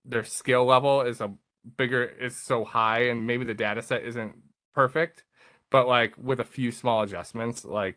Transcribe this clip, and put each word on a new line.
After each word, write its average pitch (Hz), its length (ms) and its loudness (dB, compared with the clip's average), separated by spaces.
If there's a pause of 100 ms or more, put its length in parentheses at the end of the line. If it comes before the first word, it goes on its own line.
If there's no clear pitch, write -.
their 117 200 -4
skill 123 420 2
level 135 340 6
is 120 220 -4
a 101 100 -6 (460)
bigger, 127 260 0
is 123 320 -8
so 120 300 -2
high, 113 380 2
and 117 220 -2
maybe 120 200 -2
the 113 80 -6
data 107 260 -2
set 117 240 -4
isn't 113 320 -8 (380)
perfect, 143 500 0 (460)
but, 127 180 4
like, 120 300 4
with 127 220 -4
a 113 40 -2
few 120 280 -4
small 117 300 0
adjustments, 113 600 -8
like, 95 320 -4